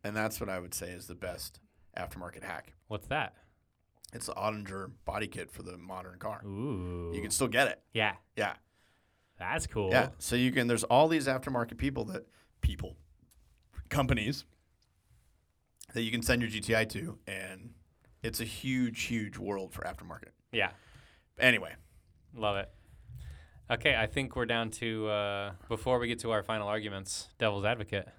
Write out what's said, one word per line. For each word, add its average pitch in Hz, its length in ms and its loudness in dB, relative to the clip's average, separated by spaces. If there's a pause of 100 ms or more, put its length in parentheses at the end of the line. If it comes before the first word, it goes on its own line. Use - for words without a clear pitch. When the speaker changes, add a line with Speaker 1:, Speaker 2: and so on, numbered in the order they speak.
Speaker 1:
and 104 100 -4
that's 110 240 0
what 104 120 -4
I 92 100 -2
would 90 140 -10
say 87 160 -6
is 87 180 -12
the 87 80 -12
best 87 420 -10 (380)
aftermarket 87 480 -10
hack. 85 300 -10 (120)
Speaker 2:
What's - 220 -8
that? 135 260 -2 (760)
Speaker 1:
It's - 140 -8
the - 80 -6
Ottinger 98 580 -4 (120)
body 104 220 -2
kit 101 240 -8
for - 140 -14
the 90 120 -10
modern 92 440 -12
car. 104 260 -6
Speaker 2:
Ooh. 92 680 -4
Speaker 1:
You - 80 -4
can 104 120 -4
still 135 160 2
get 123 180 6
it. - 160 -2 (100)
Speaker 2:
Yeah. 107 220 2 (220)
Speaker 1:
Yeah. 101 180 0 (840)
Speaker 2:
That's 104 300 -2
cool. 101 240 0
Speaker 1:
Yeah. 120 280 6
So - 180 -2
you 127 160 4
can, 123 160 4
there's 117 160 4
all 143 240 8
these 156 180 2
aftermarket 127 500 0
people 131 300 0
that, - 180 -6 (360)
people, - 360 0 (920)
companies 131 560 2 (1500)
that 117 100 0
you 113 100 0
can 117 100 0
send 123 180 4
your 113 100 0
G 104 100 -4
T 113 160 4
I 110 80 6
to, 101 420 -6
and 95 440 -10 (520)
it's 113 180 -2
a 117 40 -2
huge, 127 580 0
huge 107 360 -2
world 98 340 -4
for - 100 -8
aftermarket. 85 480 -8 (220)
Speaker 2:
Yeah. 98 180 4 (680)
Speaker 1:
Anyway. 110 360 6 (600)
Speaker 2:
Love 107 220 2
it. 98 140 -4 (1000)
Okay, 123 260 4
I 110 100 4
think 131 300 -2
we're 120 100 0
down 117 240 2
to, 110 380 -2
uh, 101 440 0 (160)
before 123 300 2
we 120 80 2
get 117 140 -2
to 117 100 -2
our 104 140 2
final 107 240 0
arguments, 104 600 -4 (100)
devil's 101 260 4
advocate. 107 440 0 (100)